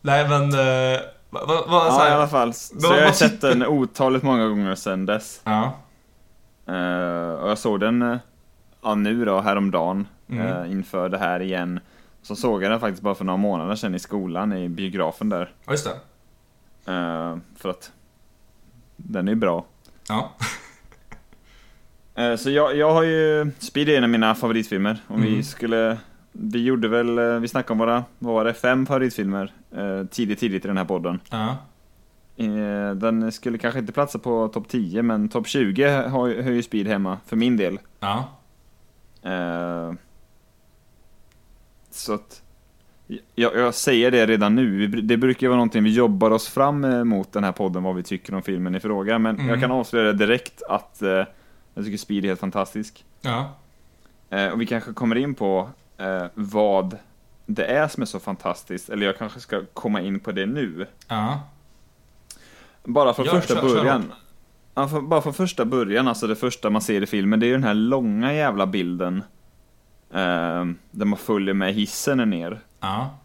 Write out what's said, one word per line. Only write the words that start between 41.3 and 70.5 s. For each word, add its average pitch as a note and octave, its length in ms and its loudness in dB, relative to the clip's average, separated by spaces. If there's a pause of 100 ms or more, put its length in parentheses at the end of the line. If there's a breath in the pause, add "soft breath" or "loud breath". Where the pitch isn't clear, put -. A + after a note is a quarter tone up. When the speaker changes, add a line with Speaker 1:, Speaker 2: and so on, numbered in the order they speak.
Speaker 2:
så - 240 -6
att, - 280 -12 (920)
jag, A#2 220 2
jag A#2+ 180 2
säger B2 360 4
det A#2+ 160 6
redan G#2+ 280 4
nu. A#2 220 2
Vi G#2 120 2
br-, A2+ 140 -2
det A2+ 140 2
brukar B2+ 300 2
ju - 20 4
vara B2 80 4
någonting A#2 280 2
vi G#2+ 100 4
jobbar A2 360 6
oss A2 180 2
fram, C#3+ 360 0
eh, B2 200 0
mot G2+ 280 0
den G2+ 120 -2
här F#2 80 0
podden, F#2 300 -2
vad F#2 140 -2
vi F2+ 60 -6
tycker F#2+ 320 -8
om F#2+ 80 -4
filmen F2+ 320 -4
i F#2+ 60 -4
fråga. G#2+ 380 -2
Men A2 180 0
Speaker 1:
Mm. C3 120 -4
Speaker 2:
jag A#2 120 0
kan B2+ 100 0
avslöja A#2 420 0
det G#2 140 2
direkt - 420 -2
att, - 340 -6
eh, F#2+ 220 2 (500 soft breath)
jag G2+ 100 -8
tycker G#2 140 -6
Speed G2+ 260 -4
är G2 40 0
helt F#2 120 -2
fantastisk. G2+ 640 -6 (160)
Speaker 1:
Ja. C3+ 340 -6 (760)
Speaker 2:
Eh, G2 180 0
och G2 120 -2
vi A#2 60 -2
kanske A#2 260 -4
kommer A2+ 240 0
in C#3 180 -2
på, G2 340 -2 (300)
eh, F#2+ 260 -4 (100)
vad G2+ 640 0 (480)
det G#2 180 -2
är D3 240 2
som D3+ 140 -6
är A2 40 -4
så G2 140 -10
fantastiskt. F#2 680 -8
Eller G2+ 160 0
jag F#2+ 120 0
kanske A2+ 220 -10
ska G2+ 220 -6 (120)
komma G#2 260 -2
in G2 200 -4
på - 120 -8
det F#2+ 140 -2
nu. G2+ 400 -6 (220)
Speaker 1:
Ja. A#2 320 -4 (1400 soft breath)
Speaker 2:
Bara B2 300 4
från C3 120 -2
Speaker 1:
Ja, D#3+ 60 2
Speaker 2:
första F3 220 2
Speaker 1:
kör, - 140 0
kör B2 80 4
Speaker 2:
början. B2 260 2
Speaker 1:
hårt. - 80 -8 (640)
Speaker 2:
Ja, C#3 140 -2
för, D3+ 120 -4
bara D3+ 220 2
från D3 120 -4
första F3+ 300 -2
början, A#2+ 440 0
alltså A2+ 180 -4
det G#2+ 100 -2
första A#2 340 -4
man G#2+ 120 2
ser G2+ 200 0
i G#2 40 -2
filmen, G#2 340 2
det A#2 60 2
är - 20 4
ju B2 60 4
den C3+ 100 0
här G#2+ 100 2
långa A#2 600 0
jävla A#2+ 320 0
bilden, F2+ 500 -2 (960)
eh, F2 520 -2 (260)